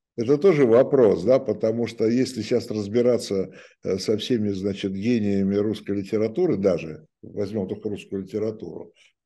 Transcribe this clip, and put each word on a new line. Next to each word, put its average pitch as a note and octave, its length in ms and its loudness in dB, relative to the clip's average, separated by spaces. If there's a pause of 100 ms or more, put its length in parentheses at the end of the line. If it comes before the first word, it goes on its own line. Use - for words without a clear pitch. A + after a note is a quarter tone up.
(160)
это A#2+ 220 0
тоже D3 300 4
вопрос, A2+ 560 6
да, B2 160 4
потому A2+ 480 -2
что A2 200 -2
если A#2+ 360 0
сейчас A#2 260 -2
разбираться, G#2+ 840 0 (320)
э, F#2+ 140 -2
со G#2 220 -2
всеми, G#2+ 300 -2
значит, G2 420 -4
гениями G2+ 640 0
русской G#2 400 -2
литературы, A2 640 -2
даже D#2+ 500 -2 (160)
возьмем G2 440 -6
только G#2 220 -8
русскую G2 320 -8
литературу, F#2+ 720 -8 (320)